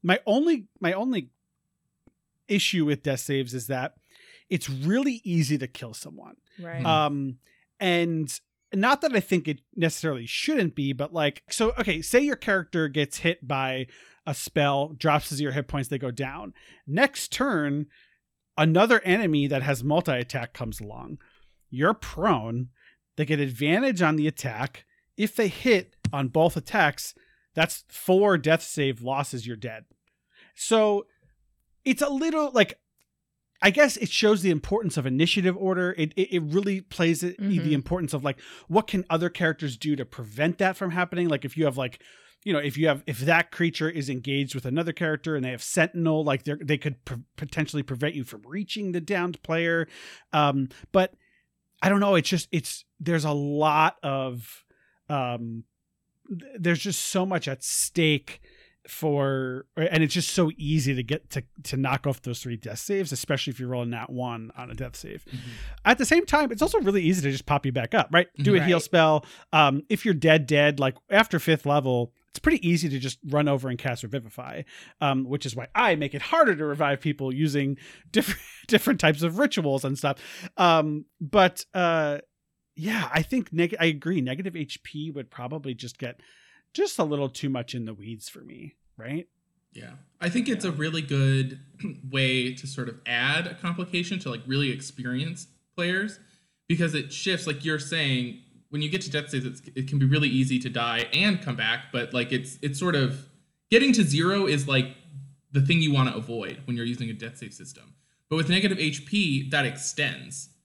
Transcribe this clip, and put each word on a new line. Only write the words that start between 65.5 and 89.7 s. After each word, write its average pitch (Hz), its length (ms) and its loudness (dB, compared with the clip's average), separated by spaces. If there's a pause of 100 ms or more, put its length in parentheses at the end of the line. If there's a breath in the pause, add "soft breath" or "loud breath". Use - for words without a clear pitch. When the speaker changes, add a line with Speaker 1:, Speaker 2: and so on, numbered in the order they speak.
Speaker 1:
At 240 100 8
the 262 80 0
same 349 220 6
time, 294 260 4
it's 208 80 -6
also 330 200 4
really 196 220 4
easy 175 200 4
to 139 80 2
just 135 160 -4
pop 147 180 2
you 135 80 0
back 120 220 -2
up, 208 180 4
right? 175 140 6 (100)
Do 170 180 6
a 180 40 8
Speaker 3:
Mm-hmm. 160 80 4
Speaker 1:
heal 175 100 6
Speaker 2:
Right. 160 60 2
Speaker 1:
spell. 160 420 4 (300 loud breath)
Um, 143 340 6
if - 160 0
you're 214 80 4
dead, 156 340 6
dead, 147 340 4
like, 131 160 0 (120)
after 202 300 4
fifth 156 260 2
level, 131 480 2 (160)
it's - 120 -14
pretty 311 280 2
easy 165 220 2
to 135 80 -2
just 131 280 -6
run 147 220 2
over 135 220 0
and 120 80 -6
cast 127 240 -6
Revivify, 117 600 -10 (380 loud breath)
um, 135 240 0
which 139 220 -6
is 113 100 -8
why 123 180 -10
I 214 200 4
make 147 200 -4
it 143 60 -6
harder 294 340 4
to 151 100 -4
revive 143 360 0
people 143 320 -2
using 139 460 0 (320 loud breath)
different, - 300 0 (140)
<laughs> - 120 -20
different 220 340 2
types 156 220 4
of 170 160 -2
rituals 147 460 0
and 135 120 -2
stuff. 139 220 -2 (400 loud breath)
Um, 156 480 4 (160)
but, 180 500 4
uh, 160 460 0 (580)
yeah, 190 380 -2
I 160 80 2
think 247 300 -4
neg-, 170 280 0
I 165 60 2
agree. 160 340 -2
Negative 156 360 -6
H 147 260 -10
P 151 280 -10
would 135 200 -12
probably 135 440 -10
just 120 220 -14
get 123 240 -12 (520 soft breath)
just - 260 -2
a 190 60 2
little 143 240 -2
too 135 200 -6
much 127 240 -6
in 120 120 -8
the 110 100 -12
weeds 104 340 -14
for - 120 -18
me, - 340 -18 (220)
right? 131 320 -8 (440)